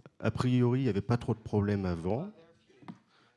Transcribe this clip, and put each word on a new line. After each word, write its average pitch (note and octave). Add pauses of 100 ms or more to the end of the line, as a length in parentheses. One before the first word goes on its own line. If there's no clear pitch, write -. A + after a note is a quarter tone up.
(180)
A A2
priori, B2
il C#3
n'y B2
avait G2
pas B2+
trop -
de -
problèmes G2+
avant. F#2 (1040)